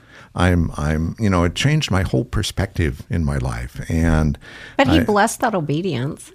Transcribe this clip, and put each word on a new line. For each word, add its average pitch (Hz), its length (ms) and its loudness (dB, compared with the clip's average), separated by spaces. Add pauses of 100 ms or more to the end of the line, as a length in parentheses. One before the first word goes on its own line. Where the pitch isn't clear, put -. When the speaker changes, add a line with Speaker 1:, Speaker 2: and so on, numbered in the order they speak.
(360)
Speaker 1:
I'm, 87 420 2
I'm, 78 400 -2
you 107 140 0
know, 87 140 4
it 85 100 -2
changed 147 340 0
my 95 140 2
whole 123 220 0
perspective - 840 -2
in 87 160 0
my 69 120 -2
life. 62 520 -6
And 80 480 2 (380)
Speaker 2:
But 269 120 4
he - 120 4
Speaker 1:
I 254 40 2
Speaker 2:
blessed 208 360 0
that 220 160 0
obedience. 147 800 -4